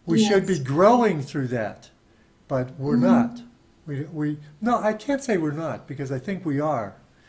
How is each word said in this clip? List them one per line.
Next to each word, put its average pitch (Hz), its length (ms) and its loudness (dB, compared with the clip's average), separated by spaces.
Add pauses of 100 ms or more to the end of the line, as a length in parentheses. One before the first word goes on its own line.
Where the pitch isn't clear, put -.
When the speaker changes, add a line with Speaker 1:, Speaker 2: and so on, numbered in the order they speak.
Speaker 1:
we 220 180 4
should 202 240 4
be 190 80 2
Speaker 2:
Yes. 139 80 -4
Speaker 1:
growing 185 580 4
through 131 280 -4
that, 110 400 -6 (580)
but 127 320 -4
we're 135 160 0
Speaker 2:
Mm-hmm. 120 100 4
Speaker 1:
not. 120 360 2 (440)
We, 143 160 -8 (100)
we, 151 260 -4 (240)
no, 233 180 2
I 214 140 0
can't 277 300 -4
say 208 140 0
we're 151 140 -2
not, 143 360 -8
because 135 240 -8
I 131 80 -4
think 185 260 -8
we 139 140 -2
are. 123 360 -2 (340)